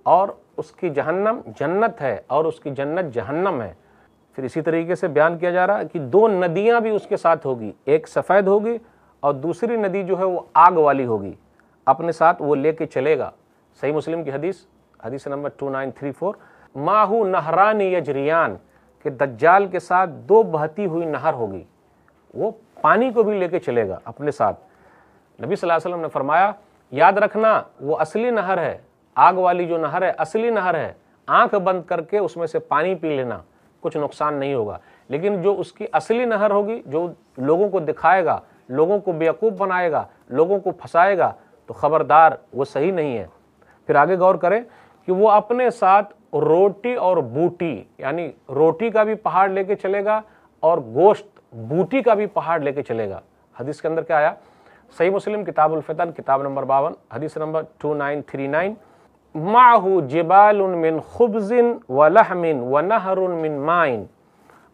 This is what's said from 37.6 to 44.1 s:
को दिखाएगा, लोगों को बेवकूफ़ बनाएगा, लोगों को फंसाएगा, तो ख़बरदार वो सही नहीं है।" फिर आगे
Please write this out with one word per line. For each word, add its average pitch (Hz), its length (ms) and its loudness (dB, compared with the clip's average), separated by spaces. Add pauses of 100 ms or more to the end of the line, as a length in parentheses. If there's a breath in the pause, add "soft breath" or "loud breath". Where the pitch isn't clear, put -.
को 185 120 -2
दिखाएगा, 160 600 0 (280 soft breath)
लोगों 165 300 2
को 190 120 -4
बेवकूफ़ 165 420 0
बनाएगा, 180 540 -2 (220 soft breath)
लोगों 170 280 2
को 190 120 -4
फंसाएगा, 170 640 2 (340 soft breath)
तो 117 60 -14
ख़बरदार 156 640 4 (160)
वो 131 100 -2
सही 151 280 -2
नहीं 151 240 -2
है।" 95 120 -8 (580 soft breath)
फिर 143 100 2
आगे 160 200 4